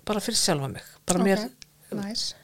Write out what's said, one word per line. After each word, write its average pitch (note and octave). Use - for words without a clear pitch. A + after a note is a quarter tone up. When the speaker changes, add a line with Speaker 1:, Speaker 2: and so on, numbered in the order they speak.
Speaker 1:
bara G#3
fyrir A3
sjálfa C#3+
mig. -
Bara F3+
Speaker 2:
Ok, -
Speaker 1:
mér, G3
Speaker 2:
nice. G#3